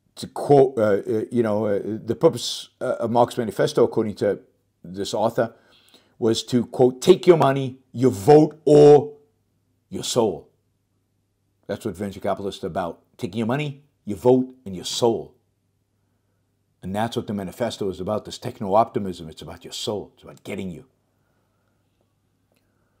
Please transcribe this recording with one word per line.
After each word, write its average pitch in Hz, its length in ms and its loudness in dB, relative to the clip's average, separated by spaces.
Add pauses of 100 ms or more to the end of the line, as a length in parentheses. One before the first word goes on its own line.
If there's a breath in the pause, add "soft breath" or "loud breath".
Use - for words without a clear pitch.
(160)
To - 100 -14
quote, 135 520 4
uh, 110 40 2
uh, 107 480 0
you 117 120 -2
know, 107 220 -2
uh, 101 180 -2
the 110 320 -6
purpose, - 540 -2 (140)
uh, 127 180 -4
of 117 100 -4
Marc's 117 280 2
manifesto, 131 440 -2
according 107 340 -2
to 101 240 -2 (440)
this 92 300 -10
author, 113 400 -4 (640 soft breath)
was 113 240 -2
to, 120 240 -2
quote, 127 340 0
"take 185 260 4
your 170 120 6
money, 135 400 0 (140)
your 120 180 2
vote, 147 560 4
or 147 480 8 (720)
your 95 160 -12
soul." 98 460 -2 (1160)
That's - 200 -10
what 92 100 -8
venture 95 240 -10
capitalists 98 420 -6
are 107 40 -8
about. 87 340 -8 (160)
Taking 101 220 -8
your 113 80 -2
money, 143 380 -6 (200)
your 101 140 -8
vote, 127 360 2 (120)
and 95 100 -10
your 80 80 -12
soul. 98 500 -4 (1500)
And 92 120 -10
that's 113 220 -4
what 104 100 -6
the 113 60 -8
manifesto 101 560 -6
is 92 100 -8
about, 101 280 -6
this - 100 -14
techno-optimism. 98 920 -2
It's - 100 -20
about 87 240 -20
your - 80 -18
soul. 98 420 -8
It's - 100 -20
about 73 200 -20
getting 98 260 -10
you. 71 140 -16 (2250)